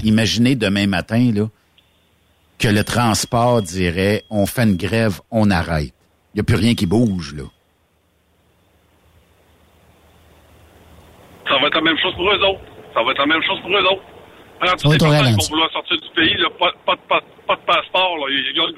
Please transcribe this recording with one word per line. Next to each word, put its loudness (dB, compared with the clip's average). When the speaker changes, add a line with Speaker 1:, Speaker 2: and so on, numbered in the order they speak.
Speaker 1:
imaginez 2
demain 0
matin, 0
là, 0
que 0
le 2
transport 2
dirait, « 0
On 0
fait -2
une 2
grève, -2
on 2
arrête. » -2
Il -4
n'y 0
a -2
plus 2
rien 2
qui 0
bouge, 0
là. -12
Speaker 2:
Ça -2
va 0
être -2
la 0
même 0
chose -4
pour -2
eux 0
autres. 0
Ça 0
va 0
être -2
la 0
même 0
chose -4
pour -8
eux 2
autres. 0
Alors, 0
Speaker 3:
Ça 0
va 4
être 2
au 4
Speaker 2:
toutes 4
les 4
personnes 4
Speaker 3:
ralenti. -
Speaker 2:
qui -8
vont -6
vouloir 0
sortir -6
du -16
pays, 2
là, 0
pas, 0
pas 0
de, -12
pas, 2
pas 0
de -14
passeport, 0
là. -6
Ils, -4
ils -2
ont 0
le -8